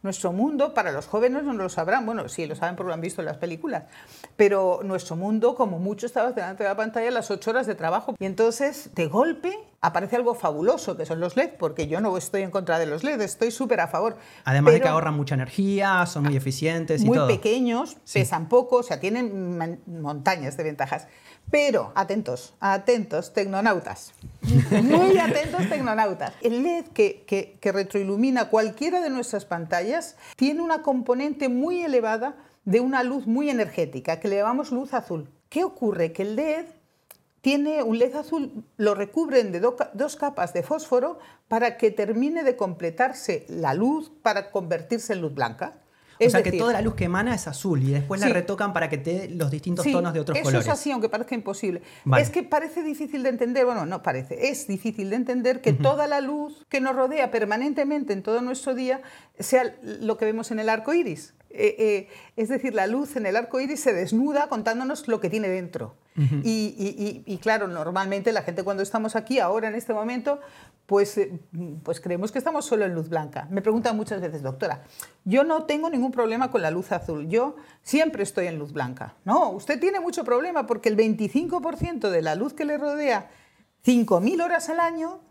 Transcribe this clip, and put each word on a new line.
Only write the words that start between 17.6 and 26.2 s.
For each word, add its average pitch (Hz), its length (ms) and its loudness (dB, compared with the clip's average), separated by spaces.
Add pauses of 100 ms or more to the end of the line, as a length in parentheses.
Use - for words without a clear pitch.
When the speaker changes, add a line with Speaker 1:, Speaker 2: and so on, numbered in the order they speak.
Speaker 2:
Sí. - 140 0
Speaker 1:
pesan 160 280 0
poco, 247 300 4
o 240 60 4
sea, 233 180 -4
tienen 196 560 -2
man-, 170 300 -4
montañas 147 680 -2
de 160 80 -6
ventajas. 143 440 -4 (440)
Pero, 240 440 2
atentos, 196 640 -4
atentos, 196 760 0
tecnonautas. 196 800 -2 (280)
<laughs> 139 420 4
Muy 359 340 6
atentos, 320 500 0
tecnonautas. 220 720 0